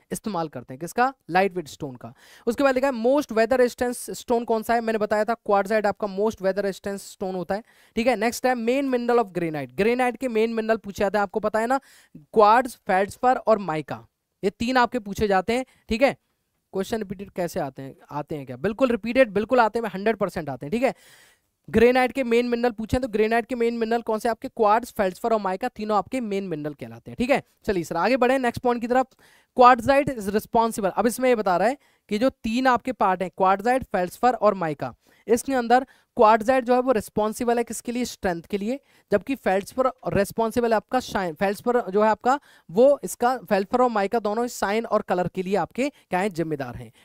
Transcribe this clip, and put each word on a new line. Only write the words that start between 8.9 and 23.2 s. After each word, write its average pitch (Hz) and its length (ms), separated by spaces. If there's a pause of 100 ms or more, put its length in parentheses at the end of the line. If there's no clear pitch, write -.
mineral 240 340
of 190 140
granite, 147 380
ग्रेनाइट 240 400
के 262 120
मेन 226 260
मिनरल 220 220
पूछे 208 280
जाते 196 140
हैं, 202 40
आपको 202 180
पता 214 200
है 226 60
ना, 262 140 (360)
क्वार्ट्ज, 226 720
फेल्डस्पर 202 500
और 220 220
माइका, 156 460 (380)
ये 196 80
तीन 233 260
आपके 240 220
पूछे 202 300
जाते 190 240
हैं, 254 120 (240)
ठीक 220 140
है। 240 140 (560)
क्वेश्चन 190 260
रिपीटेड 196 320
कैसे 175 300
आते 139 220
हैं? 135 120 (160)
आते 147 260
हैं 139 100
क्या? 127 100
बिल्कुल 208 320
रिपीटेड, 233 420
बिल्कुल 220 300
आते 220 180
हैं, 226 160
हंड्रेड 208 220
परसेंट 180 320
आते 135 180
हैं, 143 40
ठीक 233 120
है। 240 120 (760)
ग्रेनाइट 247 440
के 269 120
मेन 240 240
मिनरल 240 220
पूछे 220 280
तो 254 100
ग्रेनाइट 220 380